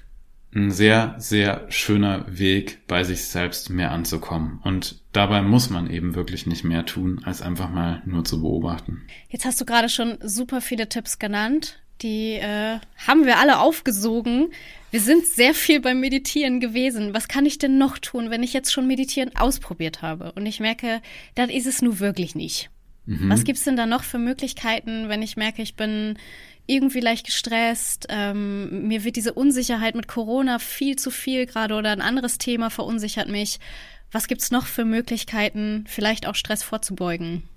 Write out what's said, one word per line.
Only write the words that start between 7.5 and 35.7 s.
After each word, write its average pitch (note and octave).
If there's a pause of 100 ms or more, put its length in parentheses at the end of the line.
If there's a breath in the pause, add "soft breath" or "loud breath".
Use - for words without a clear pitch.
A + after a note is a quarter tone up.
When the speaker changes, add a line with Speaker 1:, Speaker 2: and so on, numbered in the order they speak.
Speaker 1:
mal E2+
nur E2+
zu D#2+
beobachten. E2 (260 loud breath)
Speaker 2:
Jetzt -
hast B3+
du A3
gerade A#3
schon A#3
super A#3+
viele A3
Tipps -
genannt. G#3+ (220)
Die, A3
äh, G#3+ (280)
haben C#4+
wir A#3
alle C#4
aufgesogen. A#3 (420 loud breath)
Wir A3+
sind D#4
sehr B3
viel D4+
beim B3+
Meditieren C4+
gewesen. A#3
Was A3+
kann C#4
ich D4
denn C4+
noch C4+
tun, A#3
wenn A#3
ich B3
jetzt C4+
schon C4
Meditieren C4
ausprobiert -
habe? E3
Und G3+
ich G#3+
merke, A3+ (340 loud breath)
dann B3
ist B3+
es C4
nun A3+
wirklich F#3+
nicht. - (360)
Speaker 1:
Mhm. F#2+
Speaker 2:
Was A2
gibt's C4
denn C4
da A#3
noch A#3+
für -
Möglichkeiten, A3+
wenn G#3
ich -
merke, A3
ich -
bin G#3+ (520 loud breath)
irgendwie C4+
leicht A#3
gestresst, -
ähm, G3+
mir G#3+
wird A#3+
diese A3+
Unsicherheit A#3+
mit A#3
Corona A#3+
viel C4+
zu C4+
viel B3+
gerade A3
oder G#3+
ein G#3
anderes B3
Thema A#3
verunsichert G#3+
mich. G#3 (520 loud breath)
Was -
gibt's -
noch B3
für -
Möglichkeiten, G#3+